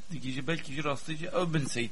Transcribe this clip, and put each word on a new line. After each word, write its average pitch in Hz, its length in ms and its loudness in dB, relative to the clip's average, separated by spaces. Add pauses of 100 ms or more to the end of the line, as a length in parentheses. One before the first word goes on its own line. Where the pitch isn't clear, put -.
دیگه 131 260 -2
جه، 135 60 -2
بلکه 151 340 -2
جه 151 60 -2
راستی 147 340 0
جه، 156 140 -4
او 180 160 4
بن 156 200 4
سيد 117 260 0